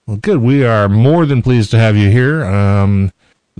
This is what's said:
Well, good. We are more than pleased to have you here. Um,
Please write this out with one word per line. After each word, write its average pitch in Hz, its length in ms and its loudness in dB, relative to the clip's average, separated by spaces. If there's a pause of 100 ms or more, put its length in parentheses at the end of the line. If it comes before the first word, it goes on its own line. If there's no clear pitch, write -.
Well, 104 100 -8
good. 190 200 -2
We 131 260 0
are 107 240 0
more 135 380 2
than 139 160 -2
pleased 120 300 0
to 113 80 2
have 110 180 2
you 101 120 2
here. 131 360 0
Um, 98 680 0 (480)